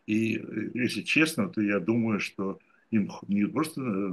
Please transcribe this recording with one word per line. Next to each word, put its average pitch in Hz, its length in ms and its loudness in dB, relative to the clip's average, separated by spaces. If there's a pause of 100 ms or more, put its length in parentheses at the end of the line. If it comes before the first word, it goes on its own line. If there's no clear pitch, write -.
И, 113 300 2
э, - 360 -6
если 120 300 -2
честно, 143 440 2
то 98 140 -2
я 101 180 2
думаю, 110 400 2
что 95 400 -6 (320)
им 104 160 2
х-, - 220 -12
не 101 160 2
просто, 147 360 -2
э, 101 320 -2